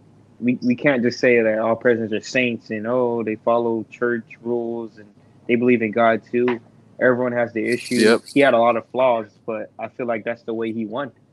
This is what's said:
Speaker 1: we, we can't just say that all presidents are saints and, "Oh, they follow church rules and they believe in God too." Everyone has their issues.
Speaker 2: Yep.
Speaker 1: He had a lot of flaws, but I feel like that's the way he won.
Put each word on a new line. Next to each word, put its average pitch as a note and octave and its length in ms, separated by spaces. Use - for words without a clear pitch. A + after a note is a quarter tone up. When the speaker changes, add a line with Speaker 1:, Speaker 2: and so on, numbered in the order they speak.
Speaker 1:
we, B2 220
we B2 140
can't C3 260
just A#2+ 180
say A#2+ 220
that A2 180
all A2+ 160
presidents A2+ 360
are G#2+ 80
saints A#2+ 500
and, G#2+ 160
"Oh, A#2+ 360
they A2 140
follow A#2 540
church A#2+ 340
rules A#2 560
and G#2 100
they B2 80
believe A#2+ 260
in G#2+ 100
God A2+ 380
too." A#2+ 300
Everyone B2 320
has A#2+ 200
their A2 120
issues. A#2 380
Speaker 2:
Yep. G#2+ 180
Speaker 1:
He C#3 60
had C3+ 140
a A#2 40
lot A#2 180
of A2 140
flaws, A#2+ 380
but G#2+ 320
I A2 100
feel B2 180
like A2+ 180
that's A#2 200
the A#2 100
way A2+ 180
he A2+ 140
won. A#2+ 260